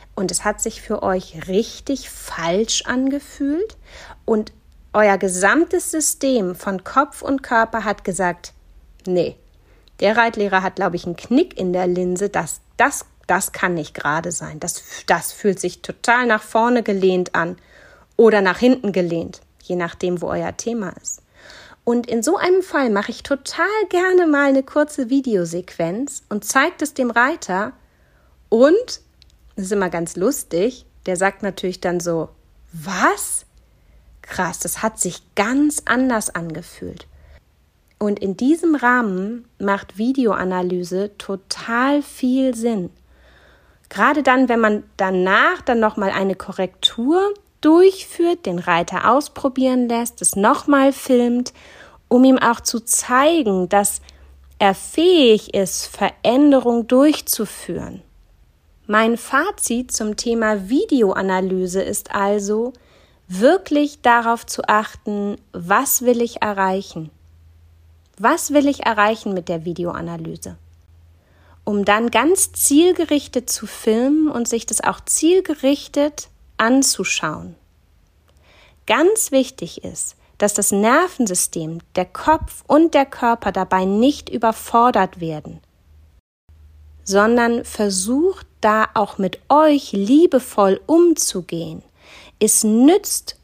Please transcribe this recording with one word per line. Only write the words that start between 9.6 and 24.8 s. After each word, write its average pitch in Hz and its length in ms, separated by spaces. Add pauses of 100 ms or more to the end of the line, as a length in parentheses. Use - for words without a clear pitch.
der 202 160
Reitlehrer 208 480
hat, 185 120
glaub 190 180
ich, 175 120
einen 175 100
Knick 320 400
in 180 160
der 180 140
Linse, 180 420
das, 185 320 (160)
das, 269 300 (220)
das 185 240
kann 185 220
nicht 156 200
gerade 160 380
sein. 156 260
Das, - 240 (240)
das 170 260
fühlt 190 280
sich - 220
total 240 440
nach 220 160
vorne 233 400
gelehnt 185 540
an 175 200 (600)
oder 214 240
nach 185 180
hinten 247 320
gelehnt“, 170 520 (200)
je 180 140
nachdem, 175 440
wo 170 60
euer 170 300
Thema 226 320 (120)
ist. - 220 (640)
Und 240 240
in 226 160
so 339 120
einem 359 260
Fall 277 280
mache 208 220
ich - 100
total - 460 (220)
gerne 359 360
mal 285 220
eine 269 160
kurze 294 440